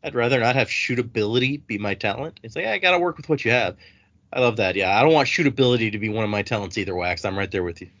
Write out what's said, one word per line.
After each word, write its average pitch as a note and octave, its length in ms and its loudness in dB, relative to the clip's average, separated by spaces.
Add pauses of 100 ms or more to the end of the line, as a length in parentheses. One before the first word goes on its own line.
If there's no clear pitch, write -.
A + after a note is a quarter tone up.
"I'd D3 120 -6
rather B2 240 2
not A#2+ 160 2
have B2+ 140 2
shootability B2 960 -2
be G#2+ 140 -6
my G2+ 160 -2
talent." A#2 480 -6
It's A#2 120 -14
like, F3 100 -6
"I A3 120 -2
gotta F3+ 220 2
work F3 180 -2
with D3 120 -18
what D#3 140 0
you A2+ 80 2
have." A2+ 240 2 (560)
I B2+ 100 -2
love A#2+ 160 2
that. F#2 180 0
Yeah, F#2+ 220 2
I A#2 40 6
don't D#3 120 6
want C#3 140 4
shootability B2 680 2
to G#2+ 60 -4
be G#2+ 100 -4
one A2 140 -2
of G#2 60 -2
my G#2 140 -2
talents G2+ 340 -4
either, F#2+ 180 -4
Wax. F2 300 -4
I'm G2 120 -4
right G2 120 -4
there F#2+ 140 -2
with E2+ 180 -8
you. F2+ 80 -18 (100)